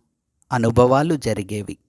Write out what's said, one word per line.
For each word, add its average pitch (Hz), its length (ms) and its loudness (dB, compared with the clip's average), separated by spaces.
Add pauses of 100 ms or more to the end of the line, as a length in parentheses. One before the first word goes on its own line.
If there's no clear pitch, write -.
(500)
అనుభవాలు 127 640 2 (100)
జరిగేవి. 101 500 -6 (140)